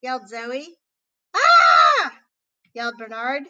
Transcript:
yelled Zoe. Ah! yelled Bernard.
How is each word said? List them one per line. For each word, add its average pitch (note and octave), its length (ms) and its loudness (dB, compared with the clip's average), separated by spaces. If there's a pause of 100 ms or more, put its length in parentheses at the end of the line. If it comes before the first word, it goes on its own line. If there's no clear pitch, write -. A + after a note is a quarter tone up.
yelled B3 260 -8
Zoe. B3 480 -12 (580)
Ah! D#5+ 840 4 (560)
yelled A#3 240 -10
Bernard. A#3 520 -8